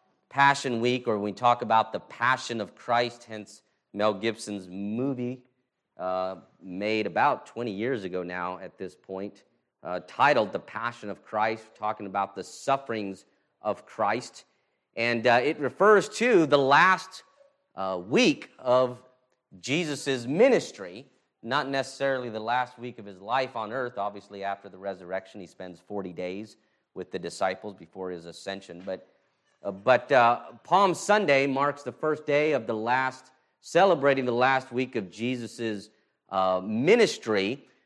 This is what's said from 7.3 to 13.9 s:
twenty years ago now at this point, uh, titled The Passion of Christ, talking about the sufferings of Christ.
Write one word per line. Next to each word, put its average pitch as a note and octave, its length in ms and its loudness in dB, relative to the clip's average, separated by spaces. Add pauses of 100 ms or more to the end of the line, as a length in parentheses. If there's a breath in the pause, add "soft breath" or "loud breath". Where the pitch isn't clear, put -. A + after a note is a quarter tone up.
twenty A#2 260 -8
years G#2+ 340 -4
ago F2+ 180 -6
now F2+ 360 -8
at F#2 200 -16
this F#2 160 -12
point, G2 480 -12 (400)
uh, F2 240 -6
titled B2 440 2
The G2 80 -6
Passion A2+ 520 -10
of - 120 -14
Christ, A2 440 -4 (100)
talking G#2+ 300 -6
about G2 260 -4
the F#2 100 -10
sufferings A2+ 840 -6 (360)
of G#2 240 -6
Christ. A2 600 -4 (500)